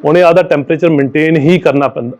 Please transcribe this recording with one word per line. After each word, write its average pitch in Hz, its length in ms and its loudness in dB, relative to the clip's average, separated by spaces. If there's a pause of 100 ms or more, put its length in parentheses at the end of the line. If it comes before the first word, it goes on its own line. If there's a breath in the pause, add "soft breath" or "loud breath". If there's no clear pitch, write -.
ਉਹਨੇ 160 160 2
ਆਪਦਾ 175 200 4
ਟੈਂਪਰੇਚਰ 160 480 -2
ਮੇਨਟੇਨ 151 480 0
ਹੀ 165 220 2
ਕਰਨਾ 143 280 0
ਪੈਂਦਾ 123 320 -10